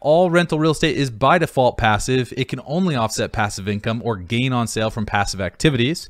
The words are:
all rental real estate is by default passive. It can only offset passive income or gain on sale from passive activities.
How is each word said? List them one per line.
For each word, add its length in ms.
all 280
rental 300
real 120
estate 260
is 120
by 280
default 400
passive. 600
It 80
can 200
only 300
offset 360
passive 360
income 380
or 120
gain 360
on 140
sale 240
from 140
passive 360
activities. 680